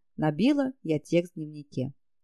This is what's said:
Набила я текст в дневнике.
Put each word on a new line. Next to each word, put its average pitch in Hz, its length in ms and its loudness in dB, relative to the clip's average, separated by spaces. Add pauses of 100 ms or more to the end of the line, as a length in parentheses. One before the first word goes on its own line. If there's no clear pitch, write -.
(200)
Набила 262 600 2
я 156 160 0
текст 170 340 0
в - 40 -18
дневнике. 147 580 -8 (300)